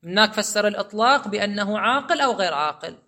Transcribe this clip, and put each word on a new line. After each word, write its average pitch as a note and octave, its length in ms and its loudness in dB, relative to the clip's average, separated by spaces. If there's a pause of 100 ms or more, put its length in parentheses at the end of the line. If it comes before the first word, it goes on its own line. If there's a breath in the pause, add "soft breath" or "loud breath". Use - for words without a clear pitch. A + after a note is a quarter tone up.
هناك G#3 280 2
فسر G#3 340 0
الإطلاق G#3 600 2
بأنه G#3 500 -2
عاقل C#4 420 0
أو C4+ 120 2
غير F#3 220 0
عاقل. D3+ 540 -4